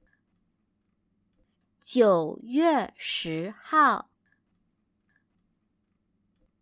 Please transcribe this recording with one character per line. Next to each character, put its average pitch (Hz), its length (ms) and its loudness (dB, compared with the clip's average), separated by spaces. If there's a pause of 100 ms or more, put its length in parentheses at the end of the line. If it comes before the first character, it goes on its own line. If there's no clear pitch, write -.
(1800)
九 190 640 2
月 277 540 0
十 165 520 -8
号。 269 600 0 (2500)